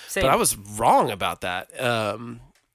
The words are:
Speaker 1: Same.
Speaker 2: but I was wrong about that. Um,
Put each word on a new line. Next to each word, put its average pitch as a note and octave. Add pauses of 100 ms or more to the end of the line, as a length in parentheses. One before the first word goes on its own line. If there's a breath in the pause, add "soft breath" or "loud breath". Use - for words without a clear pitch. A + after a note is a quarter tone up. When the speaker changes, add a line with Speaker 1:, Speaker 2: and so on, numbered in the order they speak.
Speaker 1:
Same. G3
Speaker 2:
but C3+
I E3+
was F#3+
wrong A2+
about F#2
that. F#2
Um, A#2 (360)